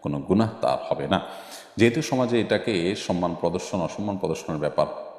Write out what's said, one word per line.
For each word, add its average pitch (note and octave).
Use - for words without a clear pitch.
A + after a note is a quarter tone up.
কোনো C#2+
গুনাহ G2+
তার B1+
হবে -
না। -
যেহেতু A#2+
সমাজে A#2+
এটাকে G2+
সম্মান F2+
প্রদর্শন, F2+
অসম্মান G2+
প্রদর্শনের D#2+
ব্যাপার D2